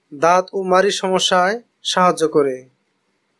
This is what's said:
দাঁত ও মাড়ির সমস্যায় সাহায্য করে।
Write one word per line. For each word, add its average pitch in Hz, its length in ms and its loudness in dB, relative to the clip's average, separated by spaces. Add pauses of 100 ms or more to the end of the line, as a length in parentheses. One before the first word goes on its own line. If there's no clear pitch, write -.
(120)
দাঁত 170 420 2
ও 196 100 -8
মাড়ির 185 380 0
সমস্যায় 185 540 0 (280)
সাহায্য 175 440 0
করে। 143 300 0 (840)